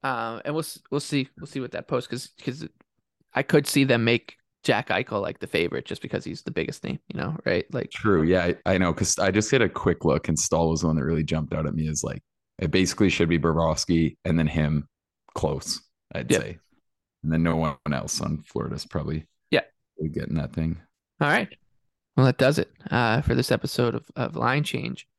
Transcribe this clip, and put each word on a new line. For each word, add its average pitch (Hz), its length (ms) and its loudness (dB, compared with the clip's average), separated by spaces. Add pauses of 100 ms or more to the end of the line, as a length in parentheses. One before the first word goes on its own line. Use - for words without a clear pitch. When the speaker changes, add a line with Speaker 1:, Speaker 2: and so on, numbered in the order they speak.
Speaker 1:
Um, 117 420 -4
and 147 100 -4
we'll 160 80 -2
s-, - 260 -12
we'll 143 100 -2
see, 139 380 -4
we'll 156 100 -14
see - 120 -8
what 123 120 -8
that - 160 -10
post, 123 220 -4
'cause, 123 200 -10 (140)
'cause 135 240 -8 (680)
I 135 100 0
could 147 240 4
see 139 160 4
them 117 200 4
make 117 320 2 (280)
Jack 117 260 0
Eichel, 104 320 -2
like, - 180 -6
the - 80 -10
favorite - 380 -2
just - 160 -10
because - 240 -6
he's - 160 -10
the - 100 -10
biggest - 320 -6
name, - 240 -6
you - 100 -12
know, 101 280 -6
right? 90 280 0
Like - 180 -6
Speaker 2:
True. 95 320 2
Yeah, 87 280 4 (140)
I, 92 80 2
I 95 40 4
know, 90 160 2
'cause - 240 0
I 95 140 2
just 107 180 2
did 131 120 4
a 101 80 4
quick - 340 0
look, 73 240 2
and 80 100 0
Stahl 82 320 2
was 80 120 0
the 85 60 0
one 80 100 2
that 69 80 0
really 80 180 0
jumped 76 300 -2
out 78 120 -2
at 71 80 -2
me 78 140 -2
as, 76 160 -4
like, - 180 -8 (380)
it 85 100 0
basically 92 400 4
should 85 200 2
be 82 100 4
Bobrovsky 80 840 2
and 82 120 2
then 78 100 2
him 76 420 0 (440)
close, - 460 -4 (340)
I'd 62 160 -8
Speaker 1:
Yep. 80 120 2
Speaker 2:
say. 55 180 -10 (640)
And 78 80 -2
then 80 100 2
no 82 140 2
one 80 220 -2 (160)
else - 260 -4
on 76 240 -4
Florida's - 420 -6
probably 76 420 -6 (220)
Speaker 1:
Yeah. - 120 2 (360)
Speaker 2:
really 80 120 -4
getting - 260 -6
that 73 160 -4
thing. 80 260 -4 (440)
Speaker 1:
All 147 80 0
right. 185 180 0 (680)
Well, 131 80 6
that 127 120 2
does 139 220 4
it, - 100 -4 (220)
uh, 117 300 2
for - 120 2
this 131 160 0
episode 123 460 0
of, - 220 -10
of - 180 -4
Line 131 300 0
Change. - 420 -8 (120)